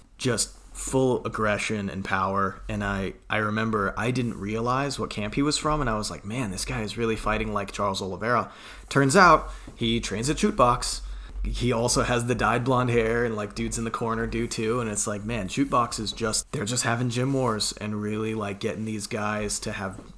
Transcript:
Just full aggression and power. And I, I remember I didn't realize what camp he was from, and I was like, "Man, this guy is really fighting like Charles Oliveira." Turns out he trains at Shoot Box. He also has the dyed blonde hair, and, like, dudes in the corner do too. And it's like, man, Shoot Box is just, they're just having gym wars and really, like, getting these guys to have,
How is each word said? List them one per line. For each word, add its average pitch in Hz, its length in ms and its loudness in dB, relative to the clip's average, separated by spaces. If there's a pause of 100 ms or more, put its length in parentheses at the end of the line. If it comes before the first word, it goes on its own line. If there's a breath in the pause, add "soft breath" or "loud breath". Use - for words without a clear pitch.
(180)
Just - 400 0 (160)
full 131 500 2
aggression 104 640 0
and 95 160 -6
power. 98 640 0
And 104 160 -4
I, 98 300 -2 (160)
I 107 80 2
remember 107 580 0
I 110 140 0
didn't 123 300 -2
realize 120 580 -2
what - 140 -4
camp 107 240 -6
he 143 80 2
was 147 160 2
from, 151 220 0
and 123 80 0
I 110 80 0
was 104 120 -2
like, 82 160 -10
"Man, 113 240 -4
this 90 160 -4
guy 123 160 -4
is 104 160 -6
really 113 180 2
fighting 107 380 -2
like 101 180 -2
Charles 101 300 0
Oliveira." 101 500 0 (380 loud breath)
Turns 135 260 4
out 175 360 8 (240 loud breath)
he 117 240 0
trains 117 320 -2
at 147 80 0
Shoot 214 160 2
Box. 123 460 2 (420 loud breath)
He 120 300 0
also 117 300 2
has 120 220 2
the 123 100 2
dyed 117 280 2
blonde 127 260 4
hair, 117 360 4
and, 113 100 -2
like, 104 180 -4
dudes 113 240 -2
in 117 60 -2
the 113 80 -2
corner 113 340 0
do 113 220 0
too. 117 320 0
And 113 100 0
it's 104 160 -2
like, 104 200 -4
man, 107 240 -2
Shoot 139 200 2
Box 120 300 0
is 104 140 -4
just, - 400 -2
they're 139 100 -2
just 123 220 -2
having 120 240 2
gym 123 240 0
wars 117 480 0
and 104 200 -4
really, 107 320 -2
like, 101 280 -4
getting 107 240 -2
these 107 220 -4
guys 107 520 -2
to 110 140 -4
have, 98 260 -6 (180)